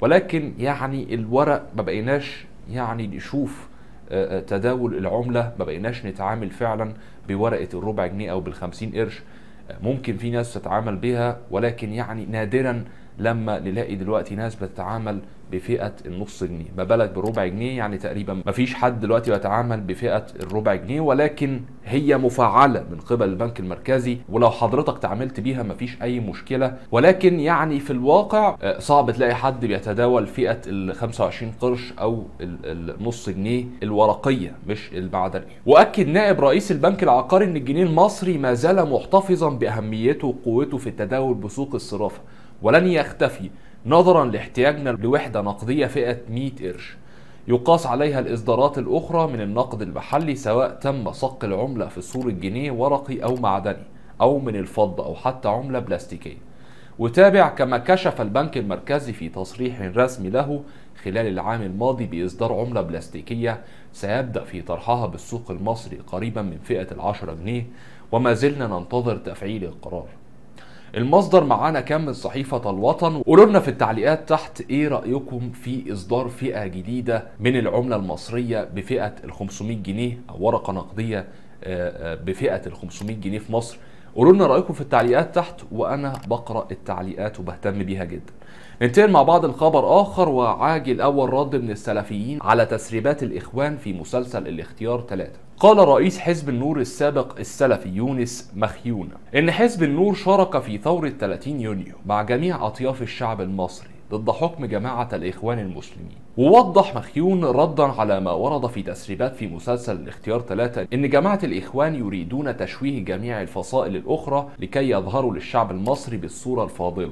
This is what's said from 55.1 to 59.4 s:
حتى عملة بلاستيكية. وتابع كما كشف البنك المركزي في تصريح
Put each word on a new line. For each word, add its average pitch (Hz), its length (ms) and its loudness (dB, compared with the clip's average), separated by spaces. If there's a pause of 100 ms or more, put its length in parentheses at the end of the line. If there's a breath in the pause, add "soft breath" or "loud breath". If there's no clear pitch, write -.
حتى 127 340 -2
عملة 127 300 -2
بلاستيكية. 87 580 -6 (640 loud breath)
وتابع 175 500 8
كما 127 280 0
كشف 170 440 2
البنك 131 360 0
المركزي 117 560 -2
في 82 160 -10
تصريح 117 520 -6